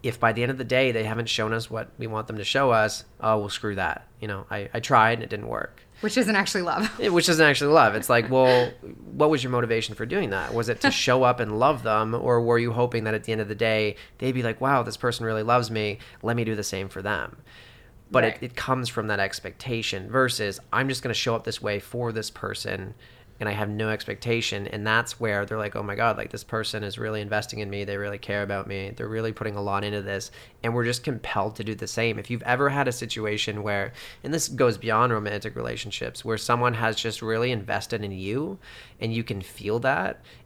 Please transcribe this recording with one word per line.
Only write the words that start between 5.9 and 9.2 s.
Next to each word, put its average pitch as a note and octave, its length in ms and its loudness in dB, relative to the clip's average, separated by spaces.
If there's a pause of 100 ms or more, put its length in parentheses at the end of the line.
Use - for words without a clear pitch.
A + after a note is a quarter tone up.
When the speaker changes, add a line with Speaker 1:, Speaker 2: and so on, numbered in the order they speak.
Speaker 2:
Which G#3 140 -2
isn't G#3+ 180 2
actually G3 260 0
love. F#3 320 -2
<laughs> - 60 -12
Speaker 1:
Yeah, A3+ 80 2
which F3 200 6
isn't D#3+ 160 6
actually C#3+ 280 6
love. A#2+ 220 8
It's G#2+ 160 -2
like, A#2+ 200 6
well, B2+ 400 8 (420)
what D3+ 180 6